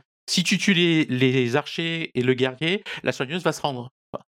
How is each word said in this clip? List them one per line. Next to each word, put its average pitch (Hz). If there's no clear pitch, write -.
si 180
tu 190
tues -
les, 165
les 127
archers 165
et 123
le 127
guerrier, 131
la 139
soigneuse 147
va 160
se -
rendre. 123